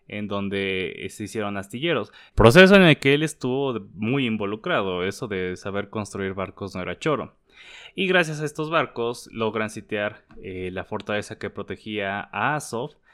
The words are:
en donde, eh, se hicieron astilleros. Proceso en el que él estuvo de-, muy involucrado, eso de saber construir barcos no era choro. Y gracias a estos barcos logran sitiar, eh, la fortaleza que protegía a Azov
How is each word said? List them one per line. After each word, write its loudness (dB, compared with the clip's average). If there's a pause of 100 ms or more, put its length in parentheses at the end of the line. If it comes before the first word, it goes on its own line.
en -10
donde, -4
eh, -12
se -10
hicieron -6
astilleros. -4 (240)
Proceso 12
en 10
el 8
que 4
él 2
estuvo -2
de-, -6
muy -2
involucrado, -2
eso -4
de -4
saber -6
construir -6
barcos -10
no -8
era -8
choro. -4 (600)
Y -2
gracias 0
a -4
estos -6
barcos -4
logran -4
sitiar, -8 (200)
eh, -8
la -8
fortaleza -8
que -8
protegía -8
a -2
Azov -8 (220)